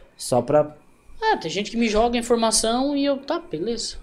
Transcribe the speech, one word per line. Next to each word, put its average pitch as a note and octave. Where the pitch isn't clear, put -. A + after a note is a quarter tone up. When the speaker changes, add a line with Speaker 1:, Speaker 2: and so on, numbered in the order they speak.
Speaker 1:
Só B2
pra D3
Speaker 2:
É, A4
tem E3
gente G3
que A3+
me A#3
joga A#3
informação A#3+
e C#4
eu, C#4
tá, D4+
beleza. A3